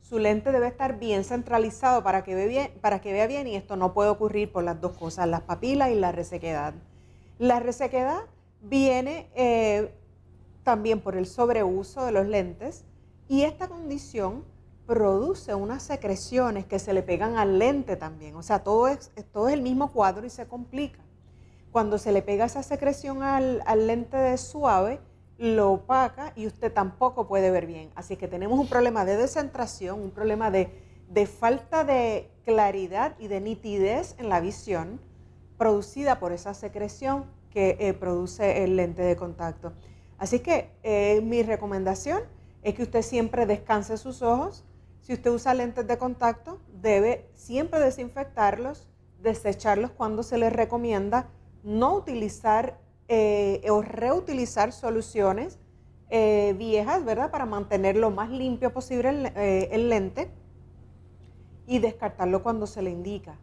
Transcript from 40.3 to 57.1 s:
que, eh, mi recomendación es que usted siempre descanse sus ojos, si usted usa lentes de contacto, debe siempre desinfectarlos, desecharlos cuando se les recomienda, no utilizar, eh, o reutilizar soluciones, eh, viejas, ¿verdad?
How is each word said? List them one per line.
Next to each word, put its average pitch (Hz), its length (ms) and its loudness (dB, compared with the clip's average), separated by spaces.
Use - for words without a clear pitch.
que, 320 320 -2
eh, 208 400 4
mi 226 220 0
recomendación 208 800 -2
es 208 120 -2
que 240 80 -4
usted 226 200 0
siempre 233 440 0
descanse 208 500 0
sus 262 260 -10
ojos, 254 420 0
si - 120 -8
usted 247 180 0
usa 240 240 0
lentes 240 320 -2
de 240 120 -2
contacto, 247 600 -2
debe 214 540 2
siempre 311 460 -2
desinfectarlos, 262 1080 -2
desecharlos 214 680 0
cuando 220 320 -4
se 240 160 -2
les 226 140 4
recomienda, 233 760 0
no 226 320 2
utilizar, 226 840 0
eh, 208 600 2
o 214 120 6
reutilizar 247 880 0
soluciones, 220 840 -2
eh, 214 480 4
viejas, 226 460 0
¿verdad? 226 260 0